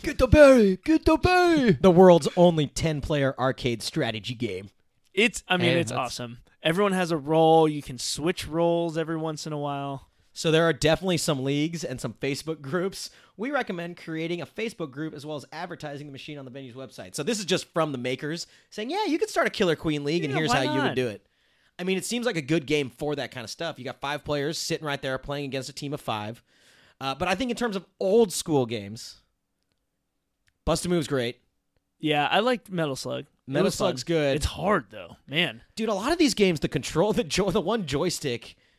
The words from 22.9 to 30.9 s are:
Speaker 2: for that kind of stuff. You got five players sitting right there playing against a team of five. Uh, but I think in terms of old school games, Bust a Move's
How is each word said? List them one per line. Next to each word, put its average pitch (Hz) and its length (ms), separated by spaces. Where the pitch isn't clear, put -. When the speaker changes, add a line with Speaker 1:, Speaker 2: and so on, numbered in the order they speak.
Speaker 2:
for 147 260
that 123 140
kind 120 140
of 104 60
stuff. 165 280
You 127 80
got 123 160
five 143 220
players 147 340
sitting 160 280
right 139 140
there 131 160
playing 143 300
against 131 240
a - 20
team 143 220
of 143 80
five. 110 400
Uh, 135 140
but 175 140
I 190 60
think 240 160
in 233 60
terms 233 200
of 180 100
old 202 320
school 139 360
games, 101 540
Bust 160 200
a 175 40
Move's 170 180